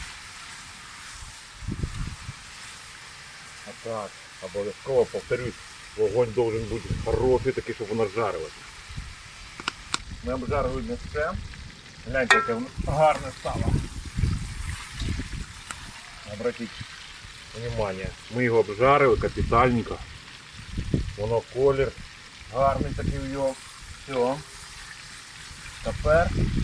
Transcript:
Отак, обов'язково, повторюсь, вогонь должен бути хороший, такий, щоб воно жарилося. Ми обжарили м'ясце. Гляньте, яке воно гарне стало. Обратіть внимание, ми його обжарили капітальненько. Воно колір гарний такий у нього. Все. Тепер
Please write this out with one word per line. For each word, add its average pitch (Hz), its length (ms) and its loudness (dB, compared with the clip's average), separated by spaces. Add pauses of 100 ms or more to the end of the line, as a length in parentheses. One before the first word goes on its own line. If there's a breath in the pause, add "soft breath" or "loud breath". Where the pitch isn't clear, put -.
(3750)
Отак, 107 420 -6 (320)
обов'язково, 101 640 2
повторюсь, 120 480 -2 (440)
вогонь 110 380 4
должен 113 280 4
бути 110 260 -2 (160)
хороший, 120 460 4
такий, 113 240 -2
щоб 107 120 -4
воно 110 200 4
жарилося. 92 480 -2 (1700)
Ми 247 100 0
обжарили 139 480 2
м'ясце. 151 500 -2 (760)
Гляньте, 120 280 6
яке - 180 4
воно 170 140 -2 (200)
гарне 139 520 6
стало. - 340 0 (2500)
Обратіть 226 360 -2 (880)
внимание, 107 500 -2 (280)
ми 123 80 4
його 117 160 8
обжарили 117 580 8
капітальненько. 113 800 4 (1200)
Воно 110 240 2 (120)
колір 135 380 6 (600)
гарний 135 400 4
такий 139 260 0
у 139 60 -2
нього. 135 300 0 (480)
Все. 131 320 2 (1500)
Тепер 156 460 6 (340)